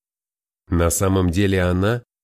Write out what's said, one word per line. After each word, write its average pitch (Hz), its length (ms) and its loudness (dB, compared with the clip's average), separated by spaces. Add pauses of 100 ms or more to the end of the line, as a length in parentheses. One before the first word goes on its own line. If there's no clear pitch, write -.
(680)
На 85 240 0
самом 95 380 0
деле 95 340 0
она, 95 400 -2 (200)